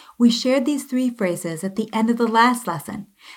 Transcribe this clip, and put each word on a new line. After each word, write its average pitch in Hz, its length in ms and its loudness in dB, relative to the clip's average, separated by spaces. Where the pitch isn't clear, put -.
we 233 100 8
shared 254 360 0
these 285 180 -2
three 254 260 -2
phrases 175 540 -4
at 190 140 -6
the 214 160 -4
end 220 160 2
of 233 80 0
the 233 100 0
last 233 400 2
lesson, 170 400 -8